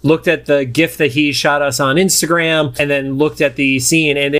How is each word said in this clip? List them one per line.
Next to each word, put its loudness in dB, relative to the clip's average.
looked 2
at -2
the 2
gif -2
that 0
he 0
shot 0
us -2
on 2
Instagram, 0
and -2
then -2
looked 0
at 0
the 0
scene, 0
and 0